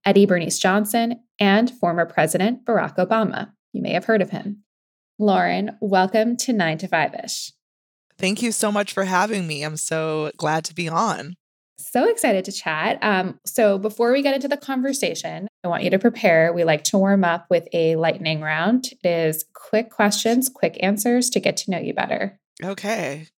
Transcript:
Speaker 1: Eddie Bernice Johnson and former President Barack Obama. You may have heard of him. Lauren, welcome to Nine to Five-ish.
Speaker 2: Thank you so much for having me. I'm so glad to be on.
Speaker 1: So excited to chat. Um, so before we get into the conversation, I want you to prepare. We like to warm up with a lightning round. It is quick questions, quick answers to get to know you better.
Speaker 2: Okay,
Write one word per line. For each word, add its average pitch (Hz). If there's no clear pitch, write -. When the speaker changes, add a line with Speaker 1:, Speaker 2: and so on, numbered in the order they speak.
Speaker 1:
Eddie 202
Bernice 180
Johnson 220
and 208
former 170
President 180
Barack 214
Obama. 202
You -
may -
have 180
heard 220
of -
him. -
Lauren, 190
welcome 214
to 254
Nine 160
to 185
Five-ish. -
Speaker 2:
Thank 196
you 233
so 214
much 202
for 196
having 190
me. 147
I'm 156
so 156
glad 160
to 160
be 170
on. 180
Speaker 1:
So 277
excited 233
to 196
chat. 160
Um, 185
so 208
before 220
we 277
get 277
into 269
the 285
conversation, 208
I 180
want 170
you 180
to 190
prepare. 170
We 175
like 156
to -
warm 196
up 175
with 170
a 165
lightning 160
round. 165
It -
is 165
quick -
questions, 226
quick -
answers 240
to 196
get -
to -
know 170
you -
better. -
Speaker 2:
Okay, 180